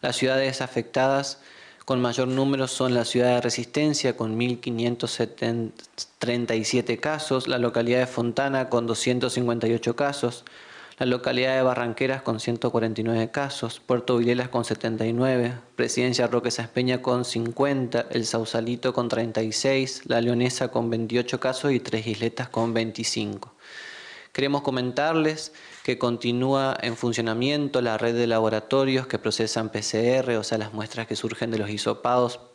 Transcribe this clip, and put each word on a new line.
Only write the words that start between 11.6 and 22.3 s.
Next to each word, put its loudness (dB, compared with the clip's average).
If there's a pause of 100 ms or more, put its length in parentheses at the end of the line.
Barranqueras 0
con -2
ciento -2
cuarenta 0
y 0
nueve 2
casos, -4
Puerto 2
Vilelas 2
con 0
setenta -2
y 2
nueve, 2 (200)
Presidencia 0
Roque 0
Sáenz -6
Peña 0
con 0
cincuenta, 0
El 0
Sausalito -2
con 0
treinta 0
y 0
seis, 0
La 2
Leonesa 2
con -2
veintiocho 0
casos 0
y 2
Tres -4
Isletas -2